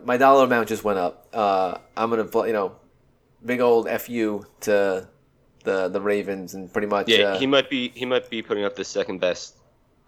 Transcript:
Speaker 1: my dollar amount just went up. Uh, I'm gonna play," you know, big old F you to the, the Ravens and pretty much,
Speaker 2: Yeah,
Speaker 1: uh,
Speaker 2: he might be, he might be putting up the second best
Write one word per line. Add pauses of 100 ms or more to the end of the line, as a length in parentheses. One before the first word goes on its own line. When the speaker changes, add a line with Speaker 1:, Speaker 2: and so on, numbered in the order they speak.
Speaker 1:
my
dollar
amount
just
went
up.
Uh, (200)
I'm
gonna
play,"
you
know, (680)
big
old
F
you (180)
to (560)
the,
the
Ravens
and
pretty
much,
Speaker 2:
Yeah,
Speaker 1:
uh,
Speaker 2:
he
might
be,
he
might
be
putting
up
the
second
best (520)